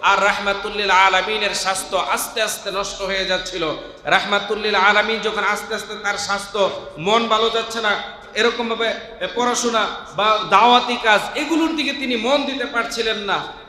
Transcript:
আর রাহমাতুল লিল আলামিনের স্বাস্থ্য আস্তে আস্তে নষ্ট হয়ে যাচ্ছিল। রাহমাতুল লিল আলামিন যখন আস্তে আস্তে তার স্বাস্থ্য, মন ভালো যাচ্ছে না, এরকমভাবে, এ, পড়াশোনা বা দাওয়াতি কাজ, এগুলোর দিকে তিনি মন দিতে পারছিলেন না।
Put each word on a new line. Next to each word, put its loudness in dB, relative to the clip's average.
আর 4
রাহমাতুল 0
লিল 0
আলামিনের 4
স্বাস্থ্য -4
আস্তে -2
আস্তে -4
নষ্ট -6
হয়ে -2
যাচ্ছিল। -4
রাহমাতুল 0
লিল 0
আলামিন 4
যখন -4
আস্তে -2
আস্তে -10
তার -4
স্বাস্থ্য, -2
মন 2
ভালো 2
যাচ্ছে -4
না, 0
এরকমভাবে, 0
এ, -4
পড়াশোনা 0
বা 4
দাওয়াতি 6
কাজ, 6
এগুলোর 0
দিকে -2
তিনি -4
মন 0
দিতে -4
পারছিলেন -2
না। -2